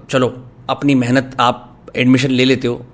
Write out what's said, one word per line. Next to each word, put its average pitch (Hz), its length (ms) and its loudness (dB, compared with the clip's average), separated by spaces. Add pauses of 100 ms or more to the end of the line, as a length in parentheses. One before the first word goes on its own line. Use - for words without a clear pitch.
चलो, 127 180 0 (420)
अपनी 139 260 0
मेहनत, 127 440 0
आप - 460 -2 (100)
एडमिशन 131 360 2
ले 127 140 2
लेते 131 220 0
हो, - 260 -6